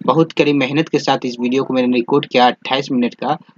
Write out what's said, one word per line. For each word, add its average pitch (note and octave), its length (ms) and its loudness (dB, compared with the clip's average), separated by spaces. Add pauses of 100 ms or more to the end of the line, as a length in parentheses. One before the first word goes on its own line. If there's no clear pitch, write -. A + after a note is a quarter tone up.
बहुत D#3+ 260 2
कड़ी D3 200 2
मेहनत C#3+ 360 0
के D3+ 100 0
साथ C#3 260 0
इस A#2+ 160 -6
video B2+ 240 0
को C3 100 -4
मैंने B2 220 2
record C#3 300 0
किया B2 200 4
अट्ठाईस C#3 460 -2
मिनट B2 220 -2
का, C#3+ 240 -4 (200)